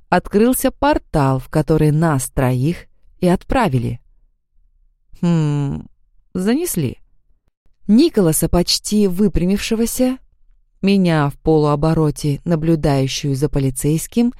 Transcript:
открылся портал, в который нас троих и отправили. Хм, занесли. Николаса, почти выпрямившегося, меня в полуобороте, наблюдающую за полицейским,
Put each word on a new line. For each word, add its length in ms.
открылся 640
портал, 680
в 100
который 400
нас 400
троих 560
и 80
отправили. 760
Хм, 680
занесли. 640
Николаса, 600
почти 580
выпрямившегося, 1120
меня 460
в 100
полуобороте, 1040
наблюдающую 920
за 140
полицейским, 920